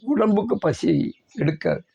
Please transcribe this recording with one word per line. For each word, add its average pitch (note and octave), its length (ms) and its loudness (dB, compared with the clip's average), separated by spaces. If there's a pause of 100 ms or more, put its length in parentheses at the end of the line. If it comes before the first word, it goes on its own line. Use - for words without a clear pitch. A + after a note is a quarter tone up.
உடம்புக்கு A3 560 0
பசி E3 340 0 (420)
எடுக்காது. D3+ 480 -2 (120)